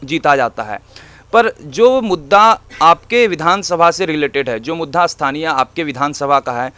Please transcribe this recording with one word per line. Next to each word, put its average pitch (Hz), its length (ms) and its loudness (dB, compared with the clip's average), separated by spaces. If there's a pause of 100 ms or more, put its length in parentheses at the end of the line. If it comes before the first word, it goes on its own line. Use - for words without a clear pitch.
जीता 147 320 0
जाता 120 260 -4
है। 107 160 -10 (540)
पर 226 200 2 (100)
जो 226 380 2
मुद्दा 202 600 2 (220)
आपके 196 440 2
विधानसभा 170 640 0
से 170 160 -4
रिलेटेड 143 420 -2
है, 113 120 -6
जो 139 140 -8
मुद्दा 165 320 -2
स्थानीय 151 380 -4
आपके 151 400 -2
विधानसभा 143 560 -2
का 135 120 -8
है, 127 260 -6